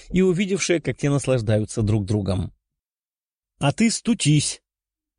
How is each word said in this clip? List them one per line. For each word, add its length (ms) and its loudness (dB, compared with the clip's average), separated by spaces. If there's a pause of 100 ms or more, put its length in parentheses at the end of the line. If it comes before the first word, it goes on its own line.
и 120 2
увидевшая, 580 0
как 180 -6
те 120 -2
наслаждаются 760 0
друг 220 2
другом. 480 -2 (1040)
«А 120 2
ты 200 2
стучись!» 680 0 (580)